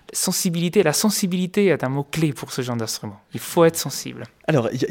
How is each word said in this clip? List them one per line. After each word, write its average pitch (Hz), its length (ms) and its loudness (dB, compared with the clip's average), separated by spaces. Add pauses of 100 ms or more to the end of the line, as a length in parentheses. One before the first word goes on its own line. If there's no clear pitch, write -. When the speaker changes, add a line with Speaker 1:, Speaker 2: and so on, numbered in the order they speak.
(140)
Speaker 1:
Sensibilité, 175 680 0
la 151 120 4
sensibilité 185 720 2
est 143 160 2
un 127 60 0
mot-clé 143 440 0
pour - 180 -10
ce - 100 -4
genre 123 140 -4
d'instrument. 110 460 -6 (120)
Il 120 60 -8
faut - 260 4
être 165 120 4
sensible. 127 460 -8 (240)
Speaker 2:
Alors, 135 240 4
il - 180 -2